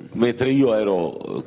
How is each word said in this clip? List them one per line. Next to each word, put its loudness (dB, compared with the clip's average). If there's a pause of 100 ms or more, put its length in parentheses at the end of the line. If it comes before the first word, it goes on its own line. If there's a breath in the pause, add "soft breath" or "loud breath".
(140)
Mentre 0
io 4
ero, -2
eh, -10